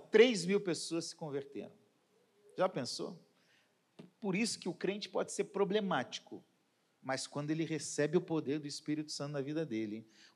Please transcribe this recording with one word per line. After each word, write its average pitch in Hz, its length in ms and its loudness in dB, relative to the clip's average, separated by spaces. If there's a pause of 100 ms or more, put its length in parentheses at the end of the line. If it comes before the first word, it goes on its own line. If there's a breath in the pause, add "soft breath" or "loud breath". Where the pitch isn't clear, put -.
(100)
três 220 340 8
mil 196 160 4
pessoas 165 460 -2
se - 100 -10
converteram. 139 560 -8 (840)
Já 180 140 4
pensou? 160 500 -6 (1000)
Por 190 160 0
isso 220 220 0
que - 100 -6
o 170 60 -2
crente 202 340 -4
pode 185 240 -2
ser - 120 -2
problemático, 190 1000 0 (600)
mas 131 220 -4
quando 147 240 -4
ele 160 140 0
recebe 156 520 0
o 175 40 6
poder 156 400 0
do 143 80 -8
Espírito 151 420 -4
Santo 147 220 -6
na 143 80 -2
vida 151 260 -4
dele, 110 400 -4 (300 soft breath)